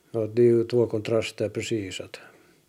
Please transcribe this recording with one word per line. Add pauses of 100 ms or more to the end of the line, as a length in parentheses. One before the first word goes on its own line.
(120)
Och
det
är
ju
två
kontraster
precis,
att (500)